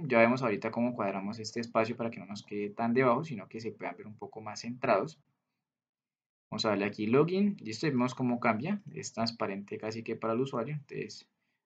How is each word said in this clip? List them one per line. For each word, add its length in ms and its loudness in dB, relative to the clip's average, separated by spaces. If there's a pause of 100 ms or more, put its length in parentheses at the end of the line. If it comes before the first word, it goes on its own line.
Ya 140 6
vemos 240 6
ahorita 260 0
cómo 240 0
cuadramos 460 -4
este 200 -8
espacio 380 0
para 140 -4
que 80 -12
no 80 -14
nos 160 -12
quede 260 -6
tan 240 0
debajo, 300 4
sino 240 -8
que 120 -12
se 120 -6
puedan 260 -8
ver 80 -16
un 100 -16
poco 240 -14
más 220 -8
centrados. 580 2 (1300)
Vamos 140 -2
a 40 4
darle 160 2
aquí 220 -2
login, 520 4
¿listo? 280 -4
Y 20 2
vemos 240 2
cómo 260 0
cambia, 440 0 (100)
es 200 -10
transparente 680 -4
casi 240 -6
que 120 -6
para 180 -2
el 80 2
usuario, 340 -4
entonces 520 -10 (500)